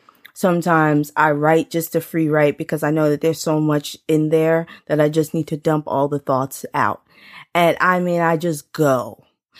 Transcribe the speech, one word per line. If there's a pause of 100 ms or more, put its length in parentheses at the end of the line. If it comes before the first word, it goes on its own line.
(320)
Sometimes
I
write
just
a
free
write
because
I
know
that
there's
so
much (100)
in
there (200)
that
I
just
need
to
dump
all
the
thoughts
out. (500)
And
I
mean,
I
just
go. (360)